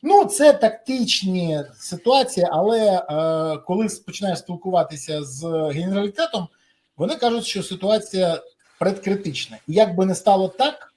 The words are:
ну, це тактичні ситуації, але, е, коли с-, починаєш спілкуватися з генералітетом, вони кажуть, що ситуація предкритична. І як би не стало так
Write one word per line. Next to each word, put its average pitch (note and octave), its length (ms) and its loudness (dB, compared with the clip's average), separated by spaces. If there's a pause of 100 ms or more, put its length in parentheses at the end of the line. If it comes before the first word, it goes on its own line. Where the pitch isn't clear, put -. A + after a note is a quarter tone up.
ну, F#4+ 220 6
це C#4+ 280 6
тактичні F#3+ 1080 0 (180)
ситуації, A#3+ 720 0
але, G#3 280 2 (160)
е, D#3+ 640 -2 (100)
коли G3+ 180 0
с-, - 200 -8
починаєш F#3+ 340 -6
спілкуватися D#3+ 840 -4
з C3+ 200 -14 (300)
генералітетом, G3+ 760 -4 (500)
вони G3 180 -4
кажуть, A#3 300 -2
що - 180 -6
ситуація F#3 800 -2 (380)
предкритична. F#3+ 760 -4 (100)
І D#3 60 -6
як G3 220 4
би F#3+ 100 2
не F#3+ 100 0
стало F#3+ 320 2
так - 500 -4